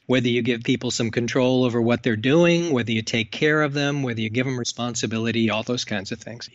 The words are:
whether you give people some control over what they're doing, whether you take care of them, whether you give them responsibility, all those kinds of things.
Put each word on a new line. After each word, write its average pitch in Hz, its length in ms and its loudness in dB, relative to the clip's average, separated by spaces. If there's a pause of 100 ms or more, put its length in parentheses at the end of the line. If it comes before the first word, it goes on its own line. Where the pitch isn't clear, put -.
whether 127 200 2
you 120 140 2
give 117 220 -2
people 123 280 -2
some 113 200 -2
control 127 520 2
over 120 180 2
what 117 220 2
they're 117 120 2
doing, 170 560 4
whether 120 200 0
you 110 100 0
take 113 300 -4
care 151 320 2
of 143 100 -2
them, 143 300 -2
whether 113 180 -4
you 110 80 -2
give 127 160 -2
them 127 140 -4
responsibility, 113 880 -2
all 110 140 -2
those 123 220 -4
kinds 101 260 -6
of 117 80 -10
things. 113 340 -14